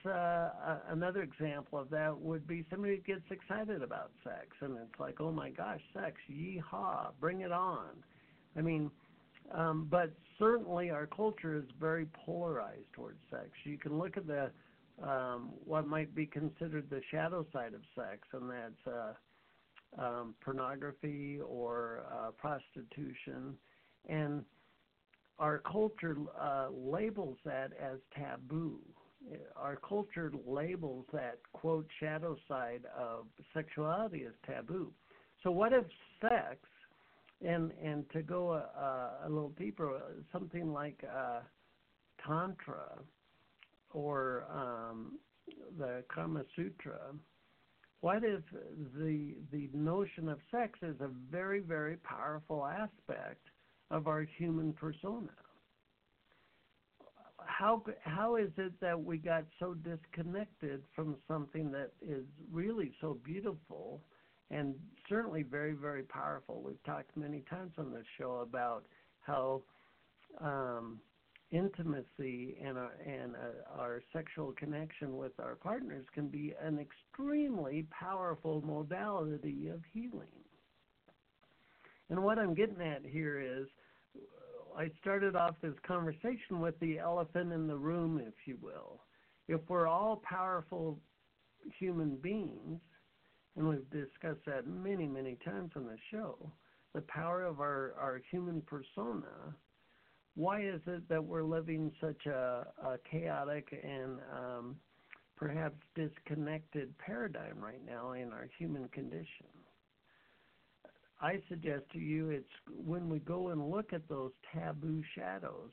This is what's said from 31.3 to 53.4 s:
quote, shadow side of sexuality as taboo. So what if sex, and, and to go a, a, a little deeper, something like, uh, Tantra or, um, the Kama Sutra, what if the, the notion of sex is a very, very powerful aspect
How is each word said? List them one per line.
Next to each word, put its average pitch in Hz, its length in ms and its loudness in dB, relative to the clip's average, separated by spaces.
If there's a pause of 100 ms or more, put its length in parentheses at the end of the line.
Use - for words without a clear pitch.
quote, 160 340 2 (140)
shadow 156 380 0 (100)
side 123 360 -2 (120)
of 117 300 -4 (260)
sexuality 156 760 0
as 113 60 -8 (140)
taboo. 143 440 -2 (520)
So 185 80 6
what 214 240 8
if 240 100 10 (380)
sex, 220 340 4 (840)
and, 170 280 4 (120)
and 147 300 0
to 160 100 0
go 175 300 2
a, 151 120 2 (140)
a, 131 480 0
a - 20 -2
little 151 300 0
deeper, 170 420 0 (320)
something 170 400 -2
like, 143 320 -2
uh, 120 360 -2 (840)
Tantra 147 720 -2 (920)
or, 135 600 0
um, 117 680 -4 (600)
the 127 300 -2
Kama 160 360 0 (120)
Sutra, 170 420 -4 (1000)
what 202 240 4
if 202 160 4 (580)
the, 151 360 2 (180)
the 143 220 -2
notion 165 560 2
of 147 80 -2 (120)
sex 233 300 2
is 160 200 -2
a 139 80 -2 (220)
very, 190 300 2
very 160 380 2
powerful 151 640 -2
aspect - 800 -4 (440)